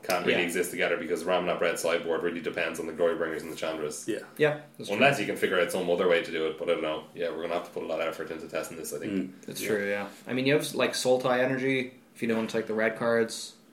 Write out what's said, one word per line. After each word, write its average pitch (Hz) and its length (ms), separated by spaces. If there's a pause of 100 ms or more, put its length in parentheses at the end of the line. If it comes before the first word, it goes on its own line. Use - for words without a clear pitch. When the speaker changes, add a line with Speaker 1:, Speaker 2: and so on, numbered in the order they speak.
Speaker 1:
can't 87 220
really 87 140
Speaker 2:
Yeah. 87 80
Speaker 1:
exist 87 240
together 87 260
because 82 280
Ramanap 87 360
Red 85 180
sideboard 82 440
really 82 180
depends 82 380
on 80 80
the 82 60
Glorybringers 82 500
and 80 100
the 73 40
Chandras. 78 500
Speaker 3:
Yeah. 107 120 (200)
Speaker 2:
Yeah, 147 200 (200)
that's 110 100
true. 101 80
Speaker 1:
Unless 135 240
you 101 60
can 98 100
figure 92 240
out 85 120
some 90 180
other 90 180
way 85 140
to 82 80
do 80 160
it, 78 120
but 85 120
I 85 40
don't 80 80
know. 78 220 (100)
Yeah, 85 160
we're 78 120
gonna 85 120
have 87 100
to - 60
put 87 120
a 82 40
lot 80 140
of 82 80
effort 80 220
into 80 180
testing 80 280
this, 76 180
I 73 60
think. 101 120
Speaker 3:
Mm. 95 160 (200)
Speaker 2:
It's - 120
Speaker 3:
Yeah. 104 80
Speaker 2:
true, 101 200
yeah. 101 180 (220)
I 120 40
mean, 131 140
you 143 80
have, 143 200
like, 123 200
Sultai 127 460
Energy, 131 540 (200)
if - 80
you 117 60
don't 113 200
take 113 180
the 107 80
red 113 240
cards. 117 560 (180)